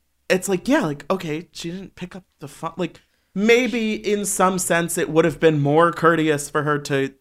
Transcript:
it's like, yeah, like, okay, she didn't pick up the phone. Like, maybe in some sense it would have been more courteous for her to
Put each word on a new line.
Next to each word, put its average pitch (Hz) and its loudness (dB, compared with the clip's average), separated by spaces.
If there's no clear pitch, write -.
it's 180 0
like, 185 -2
yeah, 285 2
like, 147 -6
okay, 180 -6
she - -10
didn't 190 -14
pick 180 -14
up 180 -18
the 147 -14
phone. - -10
Like, 175 -6
maybe 226 2
in 208 -4
some 190 0
sense 170 -2
it 170 -2
would 160 4
have 151 -2
been 160 4
more 156 4
courteous 156 2
for 151 -2
her 147 0
to 135 -2